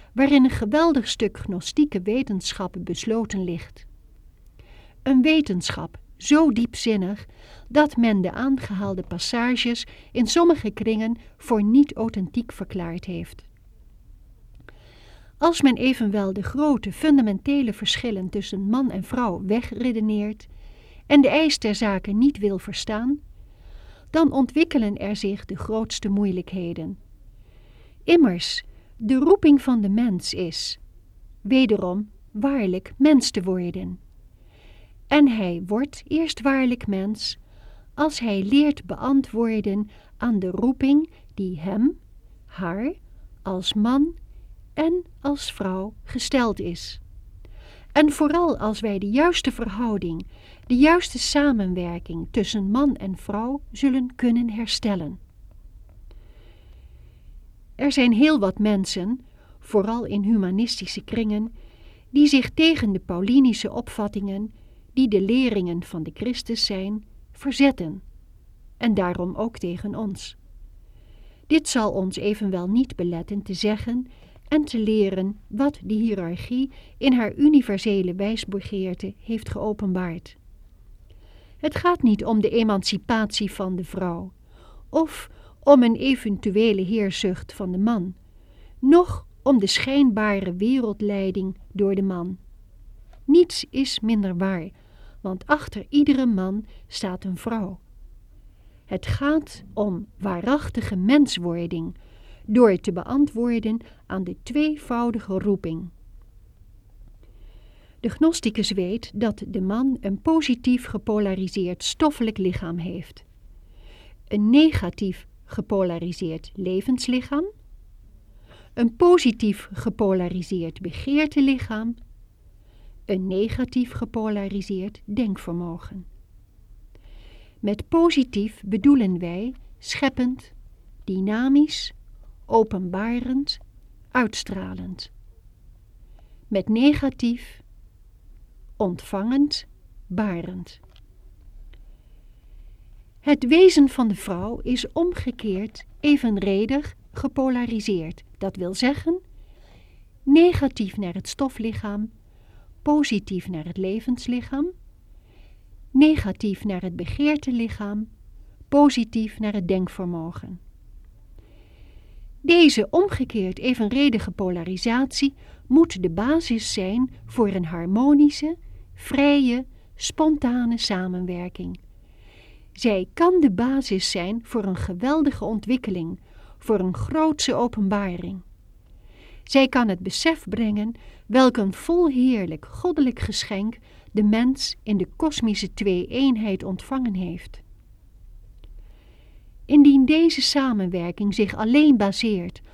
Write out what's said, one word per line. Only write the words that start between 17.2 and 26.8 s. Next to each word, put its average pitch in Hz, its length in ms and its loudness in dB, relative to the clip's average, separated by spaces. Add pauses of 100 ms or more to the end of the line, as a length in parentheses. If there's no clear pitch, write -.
verschillen 185 560 -6
tussen 196 320 -6
man 233 300 0
en 185 120 -6
vrouw 233 420 -4
wegredeneert 214 1000 -2 (580)
en 285 160 8
de 262 80 6
eis 302 280 2
ter 208 180 -2
zake 202 360 -2
niet 254 260 2
wil 196 220 -2
verstaan, 233 600 -4 (880)
dan 311 220 4
ontwikkelen 262 640 0
er 202 180 -4
zich 202 300 -6
de 190 120 -10
grootste 220 520 -4
moeilijkheden. 185 880 -4 (1080)